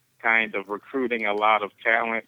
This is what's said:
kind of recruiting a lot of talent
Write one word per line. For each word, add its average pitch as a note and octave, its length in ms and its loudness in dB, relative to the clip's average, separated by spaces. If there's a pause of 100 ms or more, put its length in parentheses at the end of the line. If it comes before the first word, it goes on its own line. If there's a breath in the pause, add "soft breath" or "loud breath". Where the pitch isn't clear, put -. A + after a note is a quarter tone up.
(220)
kind A2 340 0
of G2 120 -6
recruiting A#2 580 -4
a G#2 80 0
lot G#2+ 300 4
of F#2+ 80 -6 (100)
talent A2+ 460 0